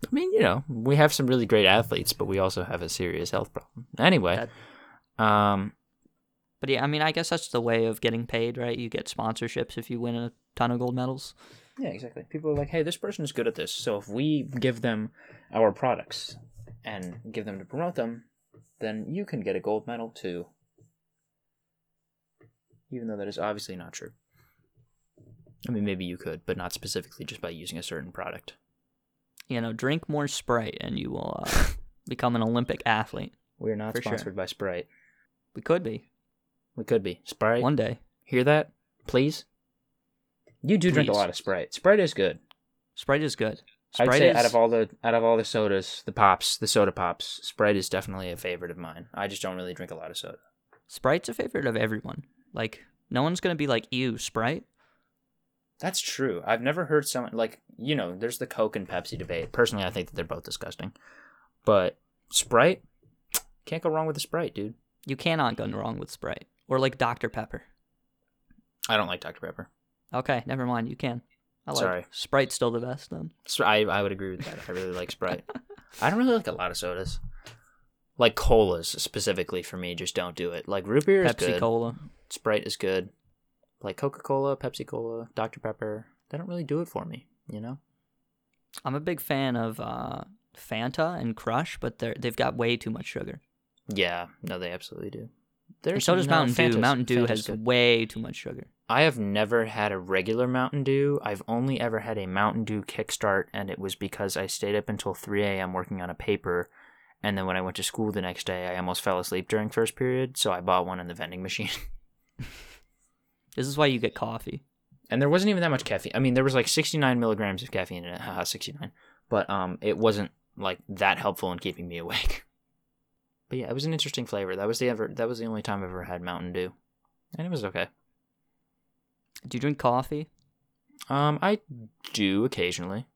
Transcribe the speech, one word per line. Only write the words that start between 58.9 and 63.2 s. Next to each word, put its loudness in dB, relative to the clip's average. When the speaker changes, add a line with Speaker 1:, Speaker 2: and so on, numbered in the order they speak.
Speaker 1:
debate. -6
Personally, 2
I 0
think -4
that -14
they're -4
both -8
disgusting. -10
But 4
Sprite, 4